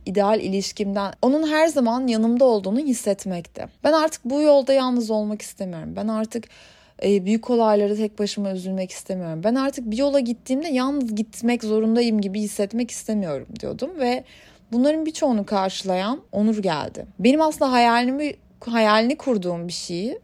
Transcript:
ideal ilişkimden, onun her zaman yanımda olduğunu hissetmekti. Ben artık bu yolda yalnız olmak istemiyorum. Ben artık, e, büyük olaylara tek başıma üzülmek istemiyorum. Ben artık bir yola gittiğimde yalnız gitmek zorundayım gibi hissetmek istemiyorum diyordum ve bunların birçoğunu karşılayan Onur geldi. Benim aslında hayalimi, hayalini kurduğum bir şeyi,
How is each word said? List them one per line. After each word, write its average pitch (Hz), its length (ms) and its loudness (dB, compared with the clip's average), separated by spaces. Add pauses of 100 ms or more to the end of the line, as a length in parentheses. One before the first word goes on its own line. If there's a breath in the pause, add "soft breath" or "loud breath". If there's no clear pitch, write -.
ideal 202 340 2
ilişkimden, 196 800 -4
onun 302 260 2
her 311 200 4
zaman 254 400 0
yanımda 233 380 4
olduğunu 208 340 2
hissetmekti. 202 880 -4 (180)
Ben 294 100 4
artık 311 320 0
bu 277 160 0
yolda 277 320 6
yalnız 247 380 2
olmak 214 300 -2
istemiyorum. 165 540 -10
Ben 202 120 -4
artık, 220 380 -4 (580 soft breath)
e, 190 220 2
büyük 220 240 0
olaylara 214 460 2
tek 214 240 -4
başıma 202 320 -4
üzülmek 190 400 -6
istemiyorum. 170 520 -8
Ben 226 120 2
artık 269 360 -4
bir 220 60 -4
yola 277 220 2
gittiğimde 262 480 -2
yalnız 262 480 -2
gitmek 233 480 -2
zorundayım 220 580 2
gibi 196 180 -4
hissetmek 214 520 -4
istemiyorum 165 560 -4 (120)
diyordum 143 300 -6 (100)
ve 254 240 0 (480 loud breath)
bunların 294 340 2
birçoğunu 262 400 0
karşılayan 190 760 -2 (100)
Onur 214 260 2
geldi. 175 480 -4 (140)
Benim 262 220 4
aslında 302 300 2
hayalimi, 247 640 2 (320)
hayalini 226 520 2
kurduğum 175 500 -2
bir 170 60 -10
şeyi, 202 500 -6